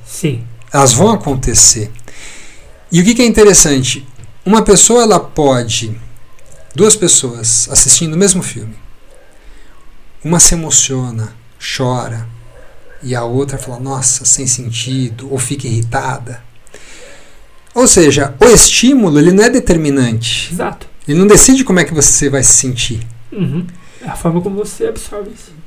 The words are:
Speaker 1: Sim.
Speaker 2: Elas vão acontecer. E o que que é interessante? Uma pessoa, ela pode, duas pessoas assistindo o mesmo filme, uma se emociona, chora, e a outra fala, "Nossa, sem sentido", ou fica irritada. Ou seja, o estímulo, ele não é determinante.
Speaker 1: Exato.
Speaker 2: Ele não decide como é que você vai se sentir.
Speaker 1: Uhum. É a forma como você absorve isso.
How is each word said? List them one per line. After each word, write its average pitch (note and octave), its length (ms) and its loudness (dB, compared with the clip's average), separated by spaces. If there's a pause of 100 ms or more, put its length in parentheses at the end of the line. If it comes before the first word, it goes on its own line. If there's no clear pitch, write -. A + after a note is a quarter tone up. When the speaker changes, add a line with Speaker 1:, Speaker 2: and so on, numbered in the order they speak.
Speaker 1:
Sim. B2+ 380 -6 (280)
Speaker 2:
Elas C#3 220 4
vão F#3 180 4
acontecer. B2+ 800 0 (1000)
E E3+ 100 4
o - 20 4
que A3+ 100 4
que A#3+ 80 2
é A#3+ 40 6
interessante? F#3 840 4 (380)
Uma G#3+ 180 4
pessoa, A3 400 4
ela G3+ 160 4
pode, A#2+ 760 -2 (800)
duas G#3 220 4
pessoas A#2 720 -2
assistindo D#3 440 0
o D#3+ 40 -2
mesmo F3+ 240 2
filme, A2 320 -10 (1500)
uma E3 160 0
se - 160 4
emociona, C3 800 -4 (440)
chora, A#2+ 500 -4 (760)
e B2+ 120 -8
a A#2+ 120 -4
outra C3 320 -2
fala, B2 220 -10
"Nossa, C3 440 -4
sem C3+ 240 -2
sentido", B2+ 840 -6
ou C3+ 80 -4
fica C#3 300 -6
irritada. B2 720 -4 (1300)
Ou B3 120 4
seja, C#3+ 520 4
o G#3+ 60 8
estímulo, A3+ 760 4
ele E3 120 6
não G3 120 6
é A#3+ 60 6
determinante. C#3 1040 0
Speaker 1:
Exato. - 340 -8 (200)
Speaker 2:
Ele D3 120 0
não G3 80 6
decide C4 380 6
como F#3 140 2
é E3 40 4
que D#3 100 -4
você D3 360 0
vai C3+ 140 0
se - 100 2
sentir. A#2 480 -4 (300)
Speaker 1:
Uhum. F3 340 -4 (360)
É B3+ 80 -12
a - 60 -8
forma E3+ 260 -2
como G3 140 -6
você G#3 320 -6
absorve G#3+ 440 -10
isso. - 200 -20 (160)